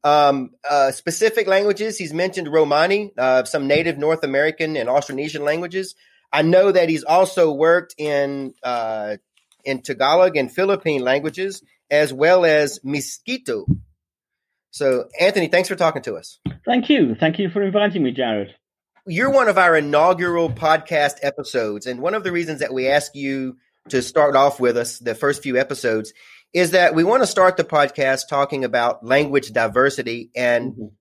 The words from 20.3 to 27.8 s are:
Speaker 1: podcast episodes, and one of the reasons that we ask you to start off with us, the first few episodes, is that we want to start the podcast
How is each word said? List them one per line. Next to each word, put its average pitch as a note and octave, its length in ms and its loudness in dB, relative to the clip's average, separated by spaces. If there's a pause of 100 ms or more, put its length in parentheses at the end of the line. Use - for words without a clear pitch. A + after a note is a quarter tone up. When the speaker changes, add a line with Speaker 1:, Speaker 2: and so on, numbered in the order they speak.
Speaker 1:
podcast D#3 720 0
episodes, B2 640 -4
and B2 120 -8
one E3+ 140 -2
of G#3+ 100 -6
the F#3 80 -4
reasons D#3+ 280 -4
that C3 120 -4
we C3 160 -2
ask C#3+ 280 0
you C3+ 420 -6 (320)
to B2+ 140 0
start D3 320 0
off C#3 240 2
with A#2+ 180 2
us, A#2+ 220 -6
the A#2 160 -6
first C#3+ 260 -2
few B2+ 160 -4
episodes, A#2 560 -4 (400)
is F3 180 0
that F3+ 220 4
we D#3+ 100 2
want A#3+ 200 2
to - 40 0
start F#3 300 2
the E3+ 60 0
podcast C#3 680 0